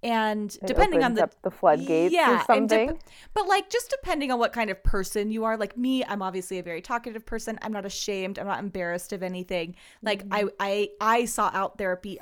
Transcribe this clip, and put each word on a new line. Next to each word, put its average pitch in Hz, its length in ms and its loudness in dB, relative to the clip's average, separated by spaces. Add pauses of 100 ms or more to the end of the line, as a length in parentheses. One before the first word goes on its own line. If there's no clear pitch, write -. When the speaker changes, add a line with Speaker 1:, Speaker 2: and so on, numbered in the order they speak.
Speaker 1:
and 214 560 0
Speaker 2:
It 190 60 -6
Speaker 1:
depending 302 380 4
on 247 80 4
Speaker 2:
opens 226 60 0
Speaker 1:
the - 60 6
Speaker 2:
up - 180 -4
the 185 100 -2
floodgates 262 600 4
or 359 40 4
Speaker 1:
Yeah, 311 140 6
and 226 380 4
dep- 220 200 4
Speaker 2:
something. 320 100 -6 (360)
Speaker 1:
but, 415 120 0
like, 381 240 2
just 466 180 -2
depending 320 440 -2
on 247 80 0
what 233 120 2
kind 233 180 -2
of 185 120 -8
person 208 480 0
you 220 140 -2
are. 220 120 0
Like 208 220 -4
me, 254 260 0
I'm 202 180 -4
obviously 185 360 -6
a 175 60 -6
very 170 180 -8
talkative 233 420 -6
person. - 380 -6
I'm 214 100 -6
not 196 140 -6
ashamed. 190 500 -6
I'm 196 120 -8
not 180 100 -2
embarrassed 180 540 -6
of 190 100 -8
anything. 180 540 -6 (260)
Like, 202 240 -4
Speaker 2:
Mm-hmm. 202 220 0 (100)
Speaker 1:
I, 202 300 0 (120)
I, 220 200 4
I 247 60 2
sought - 280 0
out 190 240 -2
therapy 185 440 -4